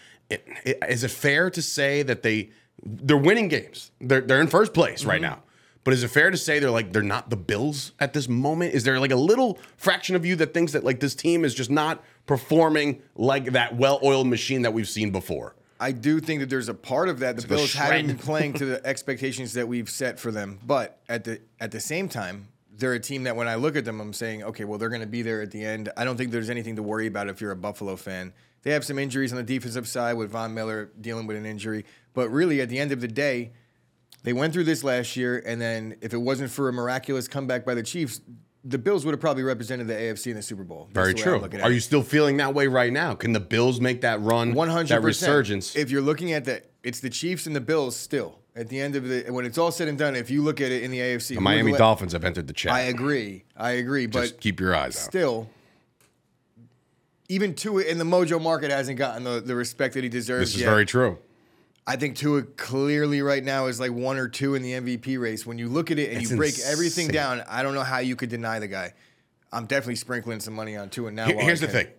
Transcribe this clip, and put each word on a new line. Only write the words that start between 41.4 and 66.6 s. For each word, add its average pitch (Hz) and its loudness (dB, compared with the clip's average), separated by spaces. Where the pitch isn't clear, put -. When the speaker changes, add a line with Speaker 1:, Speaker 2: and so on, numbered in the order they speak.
Speaker 2:
look 95 -8
at 98 -4
Speaker 1:
Are 110 6
Speaker 2:
it. 123 6
Speaker 1:
you 120 4
still 143 4
feeling 147 4
that 139 2
way 139 4
right 127 4
now? 147 0
Can 113 0
the 110 4
Bills 120 2
make 127 0
that 113 2
run, 117 2
Speaker 2:
One 160 4
hundred 165 0
percent. 117 4
Speaker 1:
that - 4
resurgence? 104 2
Speaker 2:
If 139 0
you're 139 0
looking 156 0
at 143 -2
the, 123 -4
it's 120 -8
the 127 -6
Chiefs 170 -4
and 156 -4
the 139 -2
Bills 135 0
still. - -6
At 117 -8
the 135 -6
end 139 -2
of 127 -2
the, 127 -2
when 123 -4
it's 120 -4
all 170 4
said 160 -2
and 143 -4
done, 143 0
if 120 -4
you 147 2
look 147 0
at 131 0
it 123 -2
in 127 -6
the 127 -4
A 123 0
F 117 -4
C, 127 -6
Speaker 1:
The 113 -2
Speaker 2:
who 95 2
Speaker 1:
Miami 107 6
Speaker 2:
le- - 2
Speaker 1:
Dolphins 95 6
have 85 -2
entered 85 -4
the 71 -10
chat. - -2
Speaker 2:
I 127 4
agree. 123 -2
I 120 -2
agree. 123 0
Speaker 1:
Just 120 -2
Speaker 2:
But - -20
Speaker 1:
keep 98 0
your 92 4
eyes 65 0
out. - -6
Speaker 2:
still, 120 0
even 190 0
Tua 196 0
in 170 0
the 165 0
Mojo 170 4
market 156 0
hasn't 135 -2
gotten 123 -2
the, 120 -2
the 123 -4
respect 123 -2
that 131 -4
he 123 -2
deserves 123 -2
Speaker 1:
This - -2
is 117 0
Speaker 2:
yet. 120 4
Speaker 1:
very 107 8
true. 117 2
Speaker 2:
I 135 -2
think 135 -2
Tua 143 2
clearly 143 0
right 139 2
now 135 0
is, 120 -4
like, 127 -2
one 127 -2
or 127 -2
two 139 0
in 127 -2
the 127 -6
M 127 -6
V 123 -2
P 131 -4
race. 113 -4
When 117 -10
you 117 -4
look 160 0
at 151 0
it 135 0
and 117 -4
Speaker 1:
That's 117 -2
Speaker 2:
you 120 2
break 143 2
Speaker 1:
insane. 131 -2